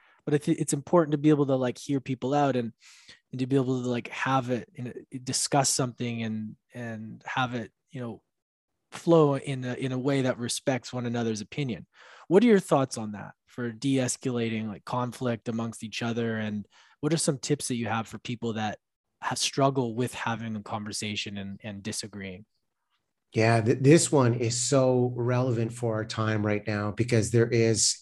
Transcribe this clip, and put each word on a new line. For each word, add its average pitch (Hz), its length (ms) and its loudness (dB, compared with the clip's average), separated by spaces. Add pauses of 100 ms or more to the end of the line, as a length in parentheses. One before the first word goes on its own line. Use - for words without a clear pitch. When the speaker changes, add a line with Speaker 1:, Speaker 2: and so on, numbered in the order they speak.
(240)
Speaker 1:
But 143 100 -2
it's, 147 140 0
it's 156 240 0
important 151 400 2
to 151 60 2
be 147 100 4
able 143 180 6
to, 135 80 2
like, 123 240 0
hear 139 220 -2
people 127 340 -4
out 139 220 4
and, 117 160 -2 (580)
and 127 80 -8
to 127 80 -2
be 131 80 0
able 127 260 2
to, 123 80 -4
like, 120 200 -2
have 131 420 0
it, 120 240 -2
in 123 140 -8 (240)
a, 135 60 -10
discuss 135 520 0
something 120 540 -4
and, 110 320 -6 (180)
and 113 500 -12
have 123 300 -4
it, 113 160 -8 (220)
you 131 80 -10
know, 113 200 -10 (720)
flow 156 460 4
in 135 280 -6
a, 123 100 -4
in 131 180 -4
a 127 60 -2
way 135 240 0
that 127 160 0
respects 120 540 -4
one 123 140 -4
another's 117 340 -2
opinion. 113 460 -6 (400)
What 190 160 6
are 240 60 8
your 208 100 8
thoughts 135 400 0
on 107 140 -6
that 98 220 -12 (120)
for 120 240 -6
de-escalating, 120 960 -2
like, 104 180 -10
conflict 123 640 -4
amongst 113 360 -6
each 107 180 -8
other? 117 360 -2
And 104 280 -4 (320)
what 151 140 0
are 165 60 2
some 143 200 0
tips - 300 -2
that 127 80 -2
you 117 100 -2
have 110 220 -2
for 117 100 -12
people 117 360 -6
that 110 260 -4 (420)
have - 160 -4
struggled 131 580 0
with 123 160 -2
having 113 440 -6
a 101 60 -8
conversation 104 760 -6
and, 98 240 -10
and 101 220 -10
disagreeing? 101 600 -10 (880)
Speaker 2:
Yeah, 113 280 4
th-, 113 200 2
this 156 300 8
one 123 240 6
is 120 260 -2
so 127 540 4
relevant 120 580 0
for 113 220 -2
our 107 100 -2
time 107 400 0
right 104 220 0
now, 104 240 -2
because 117 400 2
there 117 180 4
is, 113 540 2